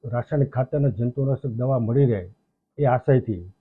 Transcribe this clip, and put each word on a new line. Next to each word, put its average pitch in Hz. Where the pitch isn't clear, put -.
રાસાયણિક 131
ખાતર 120
અને 139
જંતુનાશક 123
દવા 123
મળી 120
રહે 98
એ 143
આશયથી 120